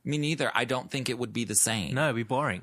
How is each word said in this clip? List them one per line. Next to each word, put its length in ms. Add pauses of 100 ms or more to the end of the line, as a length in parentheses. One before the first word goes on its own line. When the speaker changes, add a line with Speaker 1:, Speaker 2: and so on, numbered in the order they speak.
Speaker 1:
Me 140
neither. 360
I 120
don't 240
think 180
it 100
would 140
be 120
the 100
same. 400
Speaker 2:
No, 100
it'd 120
be 80
boring. 380